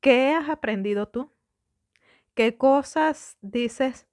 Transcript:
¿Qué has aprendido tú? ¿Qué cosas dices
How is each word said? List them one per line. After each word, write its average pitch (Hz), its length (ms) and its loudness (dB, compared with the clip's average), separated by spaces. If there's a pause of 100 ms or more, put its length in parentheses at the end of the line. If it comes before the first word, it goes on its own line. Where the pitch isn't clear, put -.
¿Qué 262 320 4
has 320 160 -2
aprendido 208 580 -4
tú? 262 240 -12 (1000)
¿Qué 233 240 -2
cosas 285 840 0
dices 240 720 -6